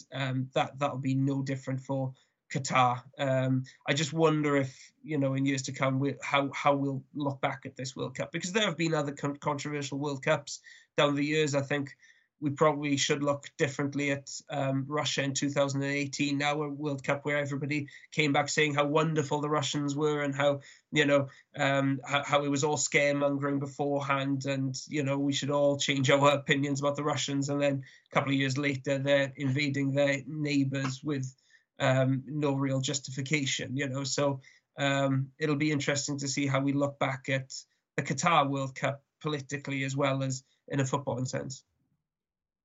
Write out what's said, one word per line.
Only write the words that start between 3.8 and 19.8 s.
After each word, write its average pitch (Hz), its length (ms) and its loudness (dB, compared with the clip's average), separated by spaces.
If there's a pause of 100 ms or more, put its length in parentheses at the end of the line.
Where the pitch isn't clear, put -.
I 143 60 2
just 147 200 0
wonder 151 420 4
if, - 360 -2 (100)
you 151 160 -4
know, 135 160 2
in 135 140 2
years 131 160 0
to 135 80 -6
come, 135 280 0
we, 139 220 0
how, 139 320 0
how 143 220 4
we'll 139 260 -2 (140)
look 143 260 -4
back 135 240 -2
at - 100 -14
this - 200 -8
World 131 200 -6
Cup, - 160 -8
because 170 200 -6
there 214 140 0
have 160 120 -2
been 160 160 0
other 143 200 -2
con-, 143 240 -6
controversial 143 600 -6
World 139 240 -4
Cups - 380 -2 (360)
down 147 200 4
the 143 100 0
years. 151 300 2
I 135 60 2
think 143 340 -4 (460)
we 147 80 -2
probably 143 460 2
should 143 260 0
look 143 360 -2
differently 143 540 0
at, 139 200 -6 (180)
um, 135 380 -2
Russia 147 360 0
in 139 100 0
two 143 160 0
thousand 139 340 2
and 139 80 -2
eighteen, 143 460 0
now 147 240 0
a 147 80 -4
World 143 340 -4
Cup 143 220 -2
where 147 120 0
everybody 143 500 -2 (260)
came 151 180 2
back 143 160 2
saying 151 260 2
how 147 120 4
wonderful 151 560 2
the 147 80 -2
Russians 147 440 0